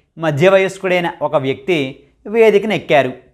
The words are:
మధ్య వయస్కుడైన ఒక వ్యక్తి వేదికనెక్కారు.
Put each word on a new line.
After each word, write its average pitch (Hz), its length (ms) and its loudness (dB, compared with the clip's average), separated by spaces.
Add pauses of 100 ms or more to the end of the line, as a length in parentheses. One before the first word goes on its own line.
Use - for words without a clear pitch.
(180)
మధ్య 160 320 0
వయస్కుడైన 185 640 0 (100)
ఒక 147 140 -2
వ్యక్తి 139 680 -4 (240)
వేదికనెక్కారు. 196 840 0 (200)